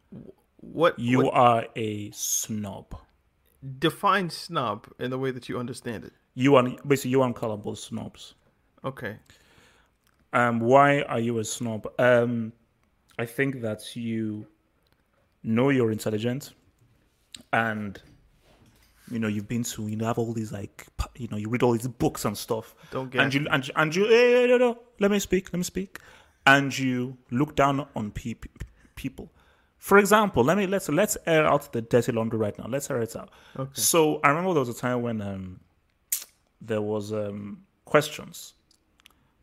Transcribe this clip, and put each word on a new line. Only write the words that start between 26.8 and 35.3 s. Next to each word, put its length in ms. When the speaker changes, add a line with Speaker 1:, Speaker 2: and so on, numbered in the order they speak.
Speaker 2:
look 240
down 400
on 160
pe-, 240
pe-, 140
people. 360
For 200
example, 460
let 140
me, 100
let's, 220
let's 360
air 220
out 260
the 80
dirty 300
laundry 260
right 220
now. 80
Let's 240
air 100
it 140
out. 140
Speaker 1:
Okay. 160
Speaker 2:
So 500
I 60
remember 240
there 80
was 80
a 100
time 220
when, 200
um, 380